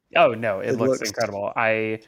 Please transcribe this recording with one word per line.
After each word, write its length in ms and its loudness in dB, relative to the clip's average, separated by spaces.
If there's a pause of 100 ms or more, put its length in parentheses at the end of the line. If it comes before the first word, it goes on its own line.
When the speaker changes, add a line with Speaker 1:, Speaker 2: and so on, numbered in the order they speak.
(160)
Speaker 1:
oh, 180 4
no, 260 -2
it 100 -4
Speaker 2:
It 60 0
Speaker 1:
looks 220 2
Speaker 2:
looks 100 -6
Speaker 1:
incredible. 480 -4
I 520 0